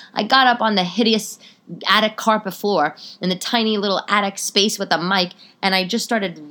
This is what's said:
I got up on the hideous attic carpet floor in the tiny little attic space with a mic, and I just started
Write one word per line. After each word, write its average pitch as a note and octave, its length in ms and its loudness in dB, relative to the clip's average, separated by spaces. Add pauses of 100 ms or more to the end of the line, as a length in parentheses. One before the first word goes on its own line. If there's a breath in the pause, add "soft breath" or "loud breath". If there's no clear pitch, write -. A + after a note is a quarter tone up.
(140)
I - 100 0
got B3+ 220 4
up A#3+ 160 2
on A3 140 2
the F3+ 80 4
hideous G#3+ 560 0 (480 loud breath)
attic G#3+ 280 4
carpet G#3+ 380 -2
floor D#3+ 420 0 (260 loud breath)
in F3 80 0
the F3+ 60 0
tiny A3 440 0
little G3 280 -2
attic G3 300 0
space G#3 400 0
with G3 140 -6
a D#3+ 100 2
mic, F3+ 300 0 (320 loud breath)
and F#3+ 100 2
I F#3 140 0
just A3+ 180 -2
started G3 340 -4 (100)